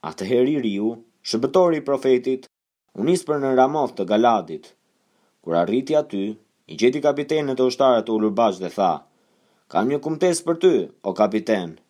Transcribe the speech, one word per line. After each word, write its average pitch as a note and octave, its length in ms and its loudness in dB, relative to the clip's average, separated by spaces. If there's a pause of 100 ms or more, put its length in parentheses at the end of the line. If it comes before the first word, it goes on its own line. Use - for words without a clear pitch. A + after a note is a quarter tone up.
Atëherë A#2+ 480 -2
i D3 140 -2
riu, G#2 240 -2 (360)
shëbëtori D3+ 560 0
i - 40 -16
profetit, C3 640 0 (480)
u G#2 100 -4
nis E3+ 180 0
për D3 160 -2
në C3+ 160 -2
Ramoth C#3+ 400 2
të G2 120 -4
Galadit. G#2 580 2 (720)
Kur E2+ 180 -4
arriti B2+ 400 0
aty, G#2 280 -2 (440)
i D#2+ 80 -16
gjeti B2+ 240 2
kapitenët C#3+ 600 -2
e B2+ 80 4
ushtarët B2 360 2
të A2+ 80 -4
ulur G#2+ 240 0
bashkë G2 280 0
dhe F2 100 -8
tha: F#2+ 180 2 (760)
'Kam G2+ 180 0
një C#3+ 120 -2
kumtes E3 440 -2
për E3+ 160 0
ty, F3+ 140 4 (260)
o G2+ 160 -6
kapiten.' G2 640 0 (120)